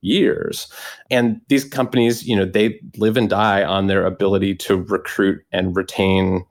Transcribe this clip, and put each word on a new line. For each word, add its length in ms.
years. 720
And 380
these 160
companies, 640
you 80
know, 100
they 340
live 200
and 120
die 340
on 240
their 180
ability 500
to 220
recruit 720
and 240
retain 760